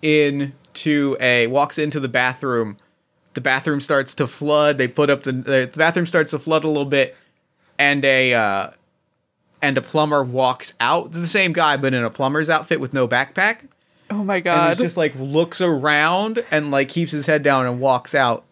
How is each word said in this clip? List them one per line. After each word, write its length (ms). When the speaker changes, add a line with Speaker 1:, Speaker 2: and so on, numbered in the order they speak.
Speaker 1:
into 1160
a, 280
walks 300
into 220
the 100
bathroom. 680
The 60
bathroom 400
starts 340
to 120
flood. 520
They 80
put 240
up 100
the, 120
the, 380
the 60
bathroom 300
starts 240
to 80
flood 240
a 40
little 180
bit, 300
and 260
a, 300
uh, 380
and 160
a 60
plumber 400
walks 560
out. 320
The 160
same 260
guy, 240
but 160
in 100
a 60
plumber's 400
outfit 300
with 120
no 160
backpack. 520
Speaker 2:
Oh 120
my 140
Speaker 1:
And 80
Speaker 2:
god. 320
Speaker 1:
he 80
just, 120
like, 220
looks 420
around 880
and, 220
like, 180
keeps 220
his 160
head 160
down 240
and 120
walks 360
out 360